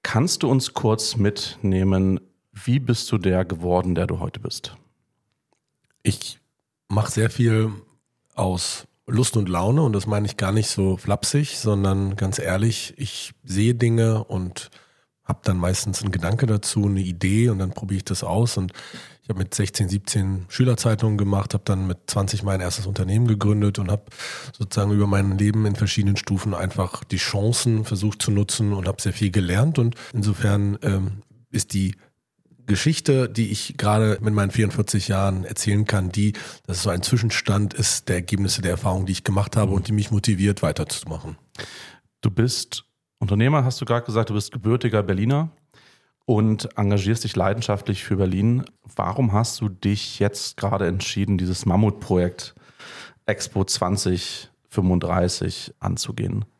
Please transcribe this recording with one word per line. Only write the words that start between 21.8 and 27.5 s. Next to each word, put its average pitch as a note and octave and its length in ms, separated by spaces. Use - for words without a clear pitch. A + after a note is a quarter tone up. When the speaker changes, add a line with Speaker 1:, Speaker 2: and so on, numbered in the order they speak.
Speaker 2:
mit F2+ 120
zwanzig G2 340
mein F#2+ 200
erstes F2+ 260
Unternehmen G2+ 400
gegründet G#2 500
und G2 140
hab - 180
sozusagen G2+ 340
über G#2 140
mein G2 320
Leben G#2+ 300
in G2+ 80
verschiedenen G2+ 420
Stufen G2 380
einfach F2+ 480
die - 140
Chancen G#2+ 680